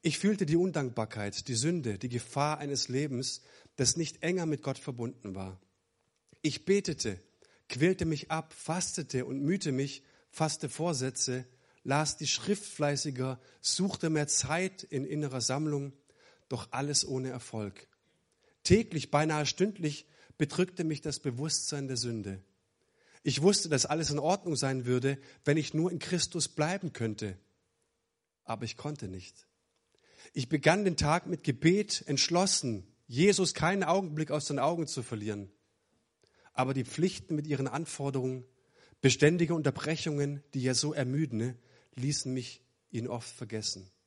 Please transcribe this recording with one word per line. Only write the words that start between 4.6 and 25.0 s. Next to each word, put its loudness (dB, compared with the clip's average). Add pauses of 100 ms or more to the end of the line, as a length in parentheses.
Gott -4
verbunden -8
war. -8 (800)
Ich -4
betete, 0 (480)
quälte 2
mich -2
ab, -4
fastete -4
und -4
mühte 0
mich, -2 (260)
fasste -2
Vorsätze, -2 (380)
las 0
die -4
Schrift -2
fleißiger, -2 (200)
suchte 0
mehr 2
Zeit 0
in -4
innerer -2
Sammlung, 0 (560)
doch -6
alles 0
ohne -4
Erfolg. -8 (720)
Täglich, 2
beinahe 2
stündlich -2 (320)
bedrückte 0
mich -2
das -6
Bewusstsein -4
der -2
Sünde. -4 (800)
Ich 2
wusste, 6
dass 4
alles 0
in 0
Ordnung 2
sein 0
würde, 2 (260)